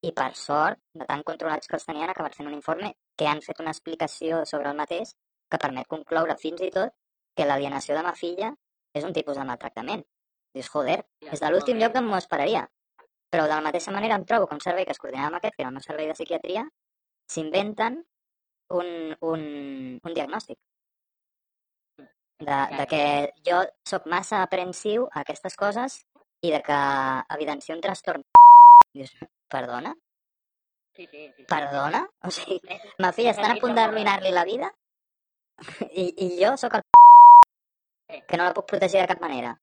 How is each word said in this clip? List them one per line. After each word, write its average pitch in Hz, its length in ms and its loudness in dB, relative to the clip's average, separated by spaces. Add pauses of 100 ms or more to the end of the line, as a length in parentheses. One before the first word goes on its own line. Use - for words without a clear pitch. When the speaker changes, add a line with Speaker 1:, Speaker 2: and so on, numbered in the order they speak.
Speaker 1:
i 170 80 -8
per 131 240 -8
sort, 151 440 -6 (140)
de 160 120 -18
tan 147 180 -10
controlats 156 440 -10
que - 80 -10
els 147 100 -10
tenien, 156 220 -10
ha 185 40 -10
acabat 156 240 -12
fent 151 120 -16
un 147 60 -14
informe 165 400 -10 (240)
que 156 100 -6
han 151 140 -6
fet - 180 -16
una 160 120 -10
explicació 160 760 -10
sobre 143 240 -10
el 143 80 -10
mateix 170 380 -10 (340)
que 160 80 -8
permet 131 300 -10
concloure 160 500 -6
fins 170 240 -12
i 185 80 -6
tot - 240 -8 (420)
que 160 100 -4
l'alienació 139 500 -6
de 160 80 -6
ma 175 100 -8
filla 185 400 -10 (400)
és 147 100 -10
un 175 100 -10
tipus 143 240 -8
de 139 80 -10
maltractament. 131 580 -14 (500)
Dius, 131 160 -16
joder, 151 360 -6 (160)
Speaker 2:
Ja, - 120 -20
Speaker 1:
és 156 60 -14
de 302 100 -6
l'últim 220 280 -4
Speaker 2:
joder. 226 100 -2
Speaker 1:
lloc 226 80 -6
d'on 254 100 -4
m'ho 208 120 -6
esperaria. 175 500 -6 (640)
Però 165 120 -2
de 151 120 -2
la 156 60 -6
mateixa 156 300 -8
manera 208 240 -4
em 185 100 -8
trobo 220 220 -2
que 147 80 -12
un 147 60 -16
servei 180 240 -6
que - 60 -12
es - 80 -12
coordinava 135 280 -10
amb 160 100 -8
aquest, 160 180 -10
que - 80 -12
era 127 60 -10
el 127 40 -16
meu 139 100 -16
servei 151 240 -10
de 156 60 -10
psiquiatria, 170 540 -10 (600)
s'inventen 208 760 -8 (640)
un, 170 520 -10
un, 143 840 -12
un 165 100 -12
diagnòstic. 151 440 -12 (1400)
De, - 480 -20
Speaker 2:
Ja, 139 220 -4
Speaker 1:
de - 100 -12
Speaker 2:
ja. 143 80 -6
Speaker 1:
que 147 480 -4 (120)
jo 175 140 0 (240)
sóc - 240 -10
massa 190 360 -6
aprensiu 190 680 -8
a 147 100 -10
aquestes - 380 -14
coses 220 380 -8 (440)
i 170 120 -6
de 147 100 -6
que 147 140 -4 (580)
evidencio 151 400 -10
un 170 60 -16
trastorn. 190 420 -10 (680)
Dius, - 180 -18 (400)
perdona? 131 400 -10 (1040)
Speaker 2:
Sí, 175 100 -20
sí, 151 220 -20
sí, 135 80 -20
sí. 131 100 -20
Speaker 1:
Perdona? 147 600 -8 (180)
O 180 80 -10
sigui, - 320 -12
Speaker 2:
Més, - 220 -18 (120)
Speaker 1:
ma 185 140 -4
filla 233 220 -4
Speaker 2:
més 196 40 -8
Speaker 1:
estan 202 120 -4
a 240 40 -2
Speaker 2:
antic 214 120 -8
Speaker 1:
punt 240 100 -4
Speaker 2:
que 226 60 0
Speaker 1:
d'arruïnar-li 202 500 -4
la 175 160 -2
vida 262 220 -10 (880)
<laughs> - 320 -16
i, 185 140 -6 (200)
i 185 40 -6 (100)
jo 220 180 0
sóc - 220 -6
el - 60 -14 (1200)
Speaker 2:
Sí. 147 160 -20
Speaker 1:
que 175 120 -8
no 175 100 -4
la 175 100 -6
puc 196 80 -12
protegir 190 380 -2
de 180 40 -4
cap 180 140 -6
manera. 127 300 -10 (120)